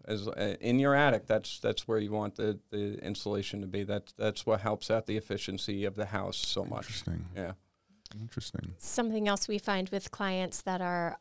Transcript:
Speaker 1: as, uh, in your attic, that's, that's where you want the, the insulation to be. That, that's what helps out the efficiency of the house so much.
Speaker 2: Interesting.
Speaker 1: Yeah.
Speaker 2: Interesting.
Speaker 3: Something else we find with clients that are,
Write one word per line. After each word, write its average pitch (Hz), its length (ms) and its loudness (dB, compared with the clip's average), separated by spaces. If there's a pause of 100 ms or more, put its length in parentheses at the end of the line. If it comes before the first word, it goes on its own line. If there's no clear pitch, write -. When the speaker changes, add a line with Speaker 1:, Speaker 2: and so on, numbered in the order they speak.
Speaker 1:
as, 104 220 -2
uh, 101 340 0
in 123 180 6
your 139 160 8
attic, 139 320 6
that's, - 320 2
that's - 280 0
where 113 120 2
you 104 120 0
want 104 240 -2
the, 104 240 0 (100)
the 104 360 -2
insulation 101 560 -2
to 95 60 -4
be. 98 160 -2
That, 101 340 -4
that's 107 280 0
what 107 160 4
helps 107 300 -2
out 113 140 2
the 107 120 0
efficiency 98 680 -4
of 98 100 -2
the 104 120 -2
house 95 300 -4
so - 260 0
much. 110 240 -6
Speaker 2:
Interesting. 85 380 -4 (100)
Speaker 1:
Yeah. 92 160 -6 (680)
Speaker 2:
Interesting. 107 580 -8
Speaker 3:
Something 220 500 0
else 202 200 2
we 208 100 0
find 190 320 0
with 196 220 -4
clients 185 520 -2
that 185 180 0
are, 175 400 -2